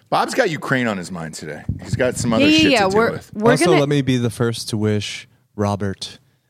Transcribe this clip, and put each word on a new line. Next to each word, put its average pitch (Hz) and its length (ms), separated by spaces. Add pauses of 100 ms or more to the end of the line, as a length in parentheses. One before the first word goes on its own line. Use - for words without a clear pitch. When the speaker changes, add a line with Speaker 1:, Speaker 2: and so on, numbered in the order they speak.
Speaker 1:
Bob's 208 260
got 247 160
Ukraine 131 360
on 104 100
his 87 140
mind 80 240
today. 76 300 (180)
He's - 140
got 127 200
some 120 160
other 277 120
Speaker 2:
Yeah, 302 60
yeah, 311 120
Speaker 1:
shit 302 100
Speaker 2:
yeah. 214 120
Speaker 1:
to 190 60
deal 202 80
Speaker 2:
We're, 226 140
Speaker 1:
with. - 220
Speaker 2:
we're 220 160
Speaker 3:
Also, - 160
Speaker 2:
gonna 170 140
Speaker 3:
let 143 80
me 147 140
be 127 160
the 120 120
first 117 400
to 113 60
wish 104 500 (300)
Robert 101 640 (320)